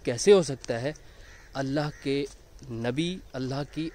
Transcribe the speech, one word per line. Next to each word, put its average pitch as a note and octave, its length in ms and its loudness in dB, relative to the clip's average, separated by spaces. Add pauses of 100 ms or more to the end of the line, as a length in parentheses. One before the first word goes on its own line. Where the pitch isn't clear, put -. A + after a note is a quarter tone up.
कैसे B2+ 260 6
हो F#3+ 120 10
सकता C3 340 -4
है, C3+ 160 -2 (640)
अल्लाह C#3 340 0 (140)
के C#3 240 0 (440)
नबी, B2+ 480 -2 (160)
अल्लाह C3 280 -4
की D#3+ 320 -6